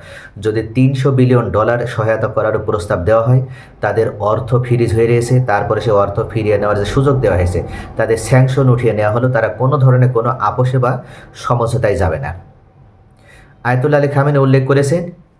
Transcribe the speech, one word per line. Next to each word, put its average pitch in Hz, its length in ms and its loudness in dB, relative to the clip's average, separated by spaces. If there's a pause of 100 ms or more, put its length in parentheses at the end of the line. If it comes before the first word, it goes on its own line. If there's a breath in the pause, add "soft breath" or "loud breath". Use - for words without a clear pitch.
(400 loud breath)
যদি 107 220 -2
তিনশো 131 500 0
বিলিয়ন 123 380 2
ডলার 117 360 0
সহায়তা 110 420 -2
করার 107 300 -2
প্রস্তাব 104 460 -2
দেওয়া 110 180 4
হয়, 127 200 2 (380 loud breath)
তাদের 107 260 0 (120)
অর্থ 107 360 -2
ফ্রিজ 117 400 0
হয়ে 113 120 2
রয়েছে, 120 340 2
তারপরে 104 400 -2
সে 117 100 -2
অর্থ 101 300 0 (100)
ফিরিয়ে 104 280 0
নেওয়ার 104 200 0
যে 101 60 -2
সুযোগ 131 360 0
দেওয়া 95 160 2
হয়েছে, 87 260 0 (340 loud breath)
তাদের 110 200 0
স্যাংশন 131 520 2
উঠিয়ে 117 240 2
নেওয়া 104 200 0
হলো, 123 180 0
তারা 110 180 0
কোনো 135 300 -2
ধরনের 127 340 4
কোনো 117 160 0
আপোষে 127 500 -2
বা 127 240 -2 (320 loud breath)
সমঝোতায় 120 640 -2
যাবে 80 220 0
না। 69 160 -8 (1300 loud breath)
আয়াতুল্লাহ 135 360 2
আলী 143 80 0
খামেনি 143 300 2
উল্লেখ 135 280 4
করেছেন, 143 440 0 (300)